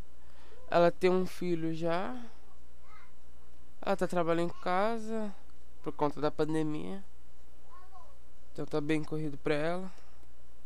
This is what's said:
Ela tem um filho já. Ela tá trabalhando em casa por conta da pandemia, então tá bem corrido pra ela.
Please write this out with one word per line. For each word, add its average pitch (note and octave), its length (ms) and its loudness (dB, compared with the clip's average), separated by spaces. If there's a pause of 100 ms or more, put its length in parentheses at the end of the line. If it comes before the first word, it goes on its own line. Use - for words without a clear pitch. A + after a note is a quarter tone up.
(680)
Ela E3+ 220 6
tem F3+ 180 4
um F#3 160 4
filho E3 480 0
já. E3+ 460 0 (1600)
Ela - 160 0
tá F#3 120 0
trabalhando E3+ 420 2
em - 100 -2
casa G#3+ 720 0 (500)
por D3+ 100 0
conta D3 260 0
da D3 120 2
pandemia, D#3 680 0 (1500)
então D3 140 0
tá D3+ 160 2
bem D3+ 220 2
corrido D#3 340 0
pra D3+ 160 2
ela. F3 380 0 (760)